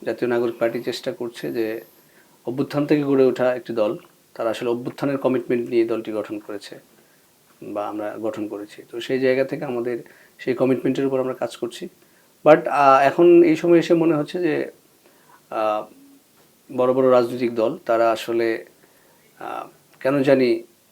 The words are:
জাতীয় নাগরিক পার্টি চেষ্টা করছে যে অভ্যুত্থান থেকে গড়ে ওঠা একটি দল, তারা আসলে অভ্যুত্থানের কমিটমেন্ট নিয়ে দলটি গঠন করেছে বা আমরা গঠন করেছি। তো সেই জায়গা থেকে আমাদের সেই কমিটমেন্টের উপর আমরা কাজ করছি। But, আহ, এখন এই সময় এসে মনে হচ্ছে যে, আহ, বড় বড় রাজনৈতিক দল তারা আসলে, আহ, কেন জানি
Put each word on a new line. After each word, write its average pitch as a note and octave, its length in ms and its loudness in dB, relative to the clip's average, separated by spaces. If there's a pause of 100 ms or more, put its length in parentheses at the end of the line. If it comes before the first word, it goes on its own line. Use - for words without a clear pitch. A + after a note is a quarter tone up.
জাতীয় A#2+ 260 -4
নাগরিক A#2+ 280 -2
পার্টি A#2 240 -4
চেষ্টা B2+ 300 -8
করছে B2 400 -10
যে A2+ 280 -6 (640)
অভ্যুত্থান C#3 400 -4
থেকে D3 160 2
গড়ে C#3 220 4
ওঠা B2+ 300 2
একটি A#2+ 180 -10
দল, A2 240 -2 (380)
তারা A#2 160 -4
আসলে A#2+ 200 -4
অভ্যুত্থানের C3+ 480 -4
কমিটমেন্ট B2+ 520 -2
নিয়ে A#2 140 2
দলটি A2+ 280 -6
গঠন G#2+ 260 -6
করেছে - 400 -16 (840)
বা G#2 260 -8
আমরা G#2 320 -8
গঠন G#2+ 280 -6
করেছি। G#2 420 -14
তো A#2+ 100 -12
সেই B2+ 200 -4
জায়গা C3 240 2
থেকে C#3 200 -8
আমাদের B2 340 -6 (400)
সেই C3 160 -4
কমিটমেন্টের C3 520 0
উপর C3+ 140 -2
আমরা B2+ 140 -4
কাজ B2 220 -8
করছি। - 320 -10 (560)
But, D#3+ 240 6
আহ, C#3 340 6
এখন E3+ 420 8
এই D#3 120 2
সময় E3+ 220 4
এসে E3 160 2
মনে D#3+ 200 2
হচ্ছে D3 260 -4
যে, D3 300 -2 (800)
আহ, A2 420 -4 (840)
বড় B2+ 160 2
বড় C3 180 4
রাজনৈতিক B2 440 2
দল A#2 320 -2
তারা A#2 240 2
আসলে, A#2 540 -2 (720)
আহ, - 300 -12 (320)
কেন C#3 220 0
জানি C3 400 4 (300)